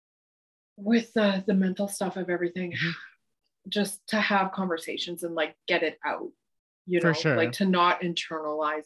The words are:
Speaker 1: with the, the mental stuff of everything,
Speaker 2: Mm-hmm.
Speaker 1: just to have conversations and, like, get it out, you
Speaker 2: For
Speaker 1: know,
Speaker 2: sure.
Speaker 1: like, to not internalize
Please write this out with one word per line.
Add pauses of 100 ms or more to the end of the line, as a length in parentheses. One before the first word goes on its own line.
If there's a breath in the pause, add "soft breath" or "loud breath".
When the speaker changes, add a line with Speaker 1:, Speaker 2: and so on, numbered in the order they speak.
(760)
Speaker 1:
with
the,
the
mental
stuff
of
everything,
Speaker 2:
Mm-hmm. (800 loud breath)
Speaker 1:
just
to
have
conversations
and,
like, (100)
get
it
out, (560)
you
Speaker 2:
For
Speaker 1:
know,
Speaker 2:
sure.
Speaker 1:
like,
to
not
internalize